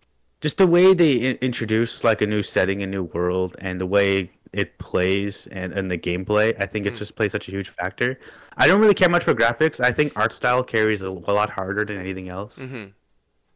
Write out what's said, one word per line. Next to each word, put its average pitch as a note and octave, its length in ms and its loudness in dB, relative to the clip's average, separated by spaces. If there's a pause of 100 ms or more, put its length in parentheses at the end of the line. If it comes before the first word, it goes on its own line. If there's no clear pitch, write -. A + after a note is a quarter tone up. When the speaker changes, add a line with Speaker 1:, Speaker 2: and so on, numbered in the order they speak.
(400)
Speaker 1:
just - 180 -2
the F#3+ 80 6
way F3 280 6
they C3+ 380 4
i-, A#2+ 100 -8
introduce, A#2 640 -2
like, A2+ 180 2
a G#2 40 4
new G#2 160 0
setting, G2 400 0
a G2 40 -4
new F#2+ 180 -4
world, F2+ 560 -2
and F#2 200 -6
the F#2 60 -2
way G2 440 2 (220)
it G2+ 260 -6
plays G2 680 -2
and, F#2 260 -8
and F#2+ 160 -4
the F2+ 80 -2
gameplay, G#2 640 0
I G2+ 60 -2
think G#2 200 -6
it G2 80 -4
Speaker 2:
Hmm. - 20 -14
Speaker 1:
just - 200 -10
plays G#2+ 160 0
such - 160 -6
a - 40 -14
huge G2 180 -6
factor. A#2+ 480 -6 (380)
I C3 100 4
don't F#3+ 140 6
really G#3+ 140 6
care F3+ 160 4
much E3+ 140 0
for D#3 100 2
graphics. A#2+ 500 0
I B2 80 2
think D3 260 0
art A2 140 0
style B2+ 320 0
carries G#2+ 380 0
a, F#2+ 60 -6
a - 20 -4 (240)
lot G#2 160 2
harder G2 340 -4
than G#2 140 -8
anything F#2 320 -8
else. G#2 340 -10
Speaker 2:
Mm-hmm. A#2 260 -12 (640)